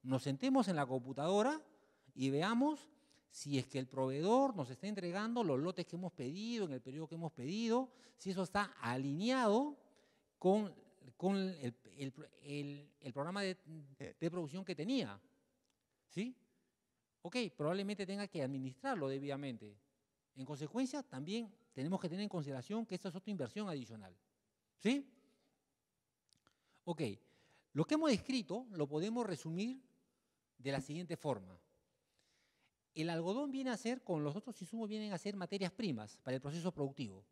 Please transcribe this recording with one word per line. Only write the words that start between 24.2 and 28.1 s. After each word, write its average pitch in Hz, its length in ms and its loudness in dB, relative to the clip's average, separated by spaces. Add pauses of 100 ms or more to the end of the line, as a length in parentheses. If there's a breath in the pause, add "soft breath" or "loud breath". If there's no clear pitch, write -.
¿Sí? 277 320 4 (1700 soft breath)
Ok, 165 180 -4 (680 soft breath)
lo 151 140 2
que 302 100 4
hemos 311 160 6